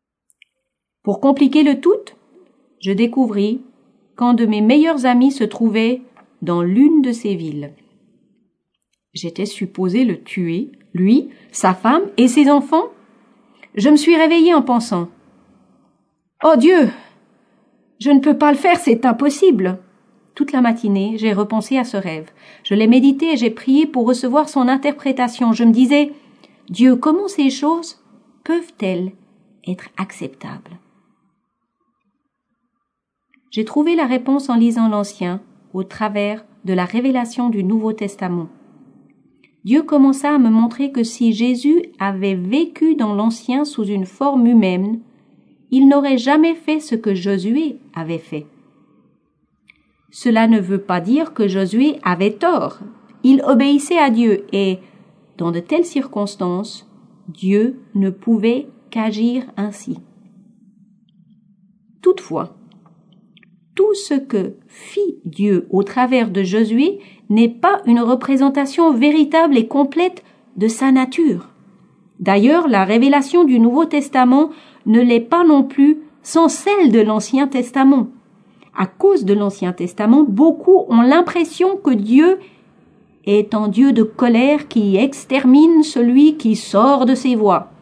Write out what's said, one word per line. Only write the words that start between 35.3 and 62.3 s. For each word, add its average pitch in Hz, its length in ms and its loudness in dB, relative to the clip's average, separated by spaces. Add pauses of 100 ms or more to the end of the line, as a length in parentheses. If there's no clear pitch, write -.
au 190 100 -6
travers 208 600 -6 (180)
de 190 80 -6
la 180 140 -2
révélation 240 640 -4
du 202 120 -4
Nouveau 220 300 -2
Testament. 185 560 -8 (1160)
Dieu 277 160 2
commença 285 520 0
à 285 40 2
me 240 100 2
montrer 233 440 0
que 240 120 -2
si 226 300 -2
Jésus 254 480 0 (160)
avait 196 380 -4
vécu 311 580 -2
dans 214 200 -2
l'Ancien 233 520 -2
sous 233 180 -6
une 196 220 -4
forme 262 400 0
humaine, 208 560 0 (680)
il 269 180 4
n'aurait 277 280 2
jamais 302 380 0
fait 311 260 -6
ce 277 140 -10
que 214 200 -4
Josué 202 640 -4 (180)
avait 165 220 -8
fait. 151 300 -14 (1700)
Cela 226 340 0
ne 220 140 4
veut 190 220 -4
pas 180 180 -4
dire 285 320 -4
que 208 160 -2
Josué 208 560 -2
avait 190 300 -2
tort. 339 440 -4 (460)
Il 262 200 4
obéissait 277 540 2
à 277 120 2
Dieu 226 420 0
et, 190 260 -2 (600)
dans 170 120 -4
de 170 80 -6
telles 339 280 -2
circonstances, 202 1040 -8 (400)
Dieu 208 520 -2 (140)
ne 196 160 0
pouvait 233 580 -2 (220)
qu'agir 226 540 -4 (120)
ainsi. 208 420 -10 (2000)
Toutefois, 170 520 -2 (1200)